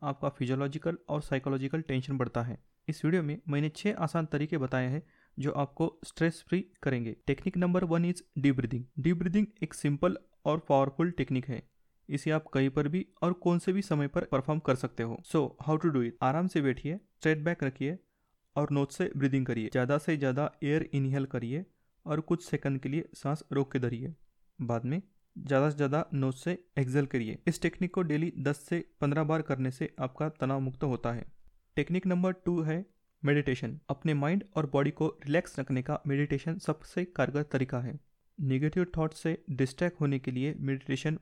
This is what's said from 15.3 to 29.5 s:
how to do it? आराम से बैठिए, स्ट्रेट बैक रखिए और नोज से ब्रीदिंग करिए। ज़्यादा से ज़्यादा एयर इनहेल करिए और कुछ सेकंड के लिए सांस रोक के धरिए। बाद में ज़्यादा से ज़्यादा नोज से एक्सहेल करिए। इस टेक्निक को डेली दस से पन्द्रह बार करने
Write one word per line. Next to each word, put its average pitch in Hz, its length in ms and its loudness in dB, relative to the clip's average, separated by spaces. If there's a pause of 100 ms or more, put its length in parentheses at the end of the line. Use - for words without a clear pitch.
how 156 120 2
to 170 100 4
do 131 100 2
it? 117 100 0 (100)
आराम 147 260 2
से 175 140 0
बैठिए, 139 360 0
स्ट्रेट - 400 0
बैक 165 260 -2
रखिए 139 360 -2 (560)
और 147 160 0
नोज 139 160 4
से - 300 -2
ब्रीदिंग 135 280 2
करिए। 117 220 -2
ज़्यादा 127 300 2
से 156 200 0
ज़्यादा 139 340 0 (120)
एयर 147 300 0
इनहेल 135 320 0
करिए 131 400 -4 (400)
और 156 140 0
कुछ 165 260 -2
सेकंड 139 340 -2
के 131 100 -6
लिए 156 240 -4
सांस 147 380 -4
रोक 135 200 0
के 135 80 -12
धरिए। 123 360 -4 (460)
बाद 117 240 -2
में 156 160 -2 (360)
ज़्यादा 135 320 4
से 147 60 -2
ज़्यादा 147 380 2
नोज 131 200 2
से - 320 -6 (120)
एक्सहेल 135 280 2
करिए। 117 420 -2
इस 165 140 -2
टेक्निक 175 320 -2
को 190 80 0
डेली 160 360 0
दस 143 200 0
से - 340 -4 (100)
पन्द्रह 151 220 2
बार 156 180 0
करने 131 300 -2